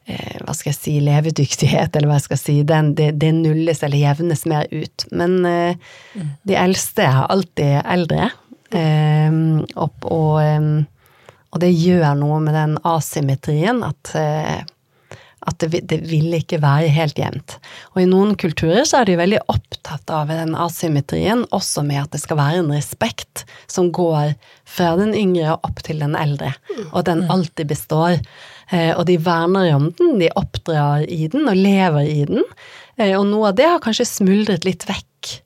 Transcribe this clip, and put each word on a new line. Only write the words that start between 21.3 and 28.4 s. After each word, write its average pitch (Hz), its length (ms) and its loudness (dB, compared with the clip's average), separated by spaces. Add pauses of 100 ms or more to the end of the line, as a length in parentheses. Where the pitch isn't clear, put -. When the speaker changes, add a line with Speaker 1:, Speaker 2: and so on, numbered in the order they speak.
Speaker 1:
også 170 320 -4
med 143 180 -2
at - 80 -10
det 156 100 -8
skal 156 160 -4
være 147 220 2
en 147 140 0
respekt - 720 -6 (220)
som 180 240 0
går 156 420 0 (320)
fra 170 320 0
den 208 180 0
yngre 180 380 0
og - 100 -6
opp - 200 -6
til 156 160 -6
den 147 160 -2
eldre, 143 360 -2 (240)
Speaker 2:
Mm. 196 160 -10
Speaker 1:
og 180 140 -2
den 175 180 0
Speaker 2:
Mm. 165 60 0
Speaker 1:
alltid 165 380 -2
består. 156 520 0 (520)